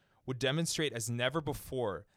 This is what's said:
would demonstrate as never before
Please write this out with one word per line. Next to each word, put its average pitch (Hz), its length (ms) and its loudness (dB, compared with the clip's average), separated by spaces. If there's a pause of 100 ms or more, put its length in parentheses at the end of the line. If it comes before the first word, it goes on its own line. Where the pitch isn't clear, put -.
(260)
would 127 140 -4
demonstrate 147 520 2
as 113 180 -4
never 127 300 2
before 127 680 -2 (120)